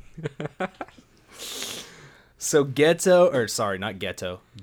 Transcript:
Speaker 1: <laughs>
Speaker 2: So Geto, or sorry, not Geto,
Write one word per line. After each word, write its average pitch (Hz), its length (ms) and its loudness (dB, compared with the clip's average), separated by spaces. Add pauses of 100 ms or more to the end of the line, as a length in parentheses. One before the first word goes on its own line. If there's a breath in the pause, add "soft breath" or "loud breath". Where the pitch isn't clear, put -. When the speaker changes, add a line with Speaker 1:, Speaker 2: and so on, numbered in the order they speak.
(180)
Speaker 1:
<laughs> 160 240 -10 (2000 loud breath)
Speaker 2:
So 143 280 2
Geto, 170 640 4
or 120 160 0
sorry, 101 300 -2
not 98 220 -6
Geto, 90 400 -8 (240)